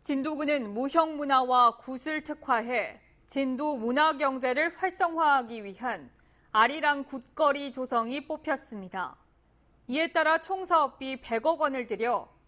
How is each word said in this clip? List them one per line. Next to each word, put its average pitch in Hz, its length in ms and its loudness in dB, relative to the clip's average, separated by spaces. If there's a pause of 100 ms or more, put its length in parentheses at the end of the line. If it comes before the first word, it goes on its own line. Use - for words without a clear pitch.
진도군은 285 720 -2
무형문화와 269 1040 4
굿을 294 440 -6
특화해 240 760 -2 (280)
진도 269 500 -2
문화경제를 269 960 0
활성화하기 302 880 0
위한 190 460 -8 (420)
아리랑 277 520 2
굿거리 277 680 -2
조성이 254 540 -2
뽑혔습니다. 208 880 -6 (720)
이에 320 260 -2
따라 320 260 2
총 370 280 -4
사업비 269 560 0
백억 285 400 0
원을 262 240 -2
들여 214 420 -2 (200)